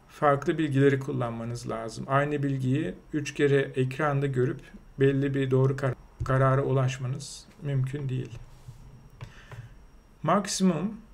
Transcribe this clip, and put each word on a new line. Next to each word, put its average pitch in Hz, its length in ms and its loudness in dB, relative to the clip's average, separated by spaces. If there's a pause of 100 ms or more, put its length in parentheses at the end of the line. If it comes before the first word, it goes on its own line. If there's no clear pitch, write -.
Farklı 147 500 0
bilgileri 139 420 4
kullanmanız 120 680 -6
lazım. 113 380 -8
Aynı 143 360 0
bilgiyi 139 500 -2 (200)
üç 147 200 -4
kere 139 420 2
ekranda 139 520 0
görüp 131 320 0 (400)
belli 135 340 4
bir 135 180 0
doğru 131 240 4
kar-, 127 200 -2 (300)
karara 135 380 4
ulaşmanız 131 840 -2 (140)
mümkün 139 480 -2
değil. 127 300 -6 (1800)
Maksimum 185 680 0 (200)